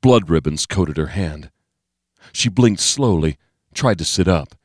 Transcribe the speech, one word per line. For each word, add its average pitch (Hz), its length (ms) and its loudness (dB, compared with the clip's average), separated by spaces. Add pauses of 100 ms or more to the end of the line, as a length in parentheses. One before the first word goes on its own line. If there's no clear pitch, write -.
Blood 117 280 4
ribbons 76 360 -2
coated 80 320 -2
her 78 100 -2
hand. 78 440 -8 (800)
She - 180 -4
blinked 107 320 4
slowly, 85 560 0 (360)
tried 113 240 0
to 82 80 -6
sit 90 220 0
up. 82 380 0